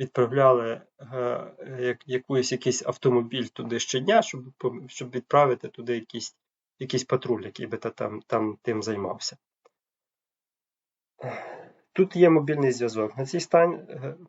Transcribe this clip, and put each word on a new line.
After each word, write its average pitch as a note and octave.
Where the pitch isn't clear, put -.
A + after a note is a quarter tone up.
відправляли, B2+
е, A#2+
як-, B2
якусь, B2+
якийсь B2
автомобіль B2
туди A#2
щодня, F3
щоб C3
по-, B2
щоб B2+
відправити B2+
туди A#2+
якийсь, A2+
якийсь C3+
патруль, B2
який G#2
би G#2+
та-, A2+
там, A2
там G#2+
тим A2
займався. G2+
Тут F#3
є F3
мобільний D3
зв'язок A2
на C3+
цій E3+
стан-, E3+
е, C#3